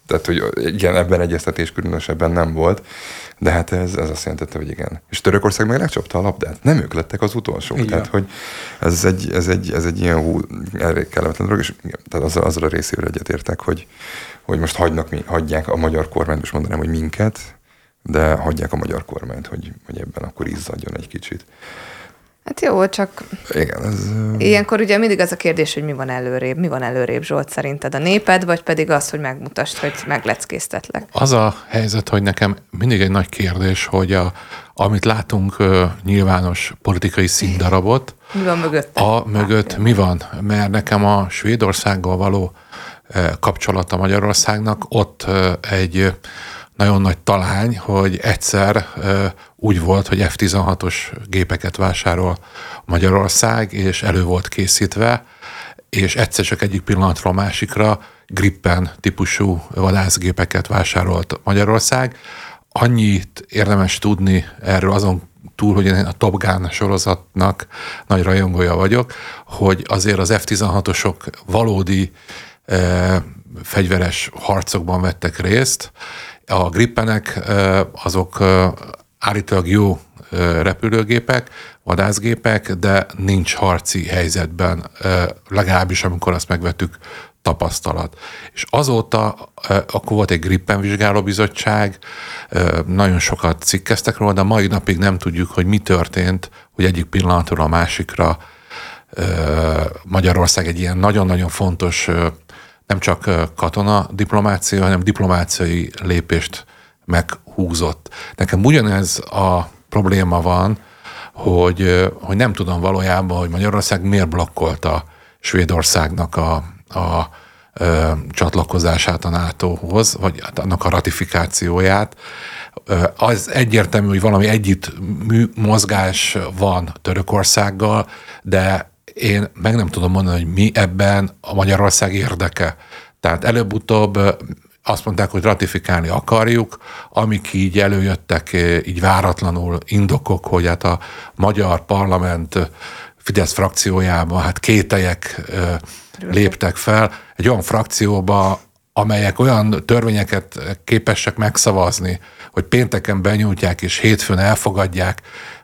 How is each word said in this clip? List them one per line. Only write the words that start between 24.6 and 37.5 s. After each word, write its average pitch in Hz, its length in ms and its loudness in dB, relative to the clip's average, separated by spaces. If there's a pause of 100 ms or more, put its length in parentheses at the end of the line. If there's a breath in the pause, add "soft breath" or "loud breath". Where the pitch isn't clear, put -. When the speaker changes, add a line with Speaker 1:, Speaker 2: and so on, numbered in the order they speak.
Speaker 3:
ugye 202 180 2
mindig 214 220 2
az 175 120 2
a 175 40 -4
kérdés, 160 380 0
hogy 151 100 -4
mi 151 80 -4
van 131 160 -6
előrébb. 127 480 -4
Mi 175 120 0
van 131 140 -2
előrébb, 123 400 -2
Zsolt, 143 280 -4
szerinted 143 440 -6
a 139 40 -4
néped, 185 460 2
vagy 170 180 0
pedig 156 280 -2
az, 147 200 2
hogy 151 100 -6
megmutasd, 139 560 -6
hogy 143 160 -4 (140)
megleckéztetlek? - 1080 -6
Speaker 4:
Az 131 200 2
a 113 220 4 (140)
helyzet, 110 400 -2
hogy 104 140 2
nekem 98 340 0 (140)
mindig 104 300 0
egy 98 100 4
nagy 95 180 2
kérdés, 92 580 0
hogy 95 260 2
a, 90 200 2 (420 loud breath)
amit 98 300 2
látunk, 107 540 0
ö, 95 260 6 (200)
nyilvános 92 800 2
politikai 95 440 0
színdarabot, 92 880 2 (180 loud breath)